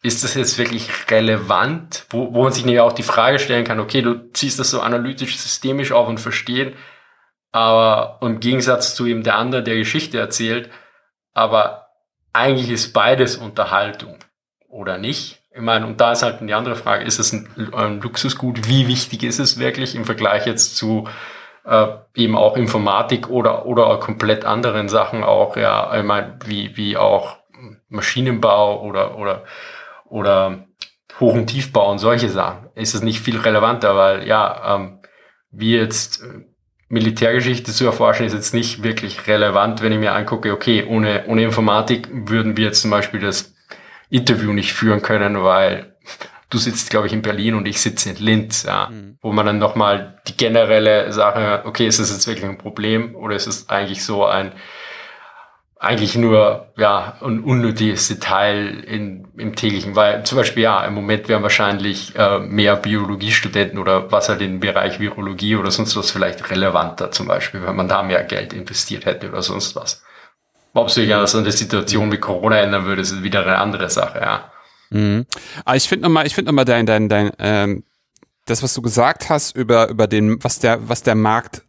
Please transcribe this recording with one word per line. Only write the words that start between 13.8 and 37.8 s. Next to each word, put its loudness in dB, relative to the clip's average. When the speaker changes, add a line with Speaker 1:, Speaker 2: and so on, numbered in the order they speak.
Speaker 1:
oder -8
nicht? -8
Ich -16
meine, 0
und -10
da 6
ist 0
halt -2
die -4
andere -2
Frage, -2
ist -2
es 0
ein, -8
ein -2
Luxusgut? -4
Wie 4
wichtig -4
ist -4
es 0
wirklich -4
im -8
Vergleich 0
jetzt -2
zu, -2
äh, 4
eben 2
auch 4
Informatik 0
oder, 0
oder 4
komplett -2
anderen -2
Sachen 0
auch, 2
ja, 0
ich 0
meine, -2
wie, -8
wie -2
auch 2
Maschinenbau 2
oder, -4
oder, -6
oder 0
Hoch- 4
und 0
Tiefbau 0
und -2
solche 2
Sachen? -4
Ist -4
es -4
nicht -2
viel -4
relevanter, 2
weil, 4
ja, 0
ähm, -8
wie 0
jetzt, -2
äh, -18
Militärgeschichte 0
zu 0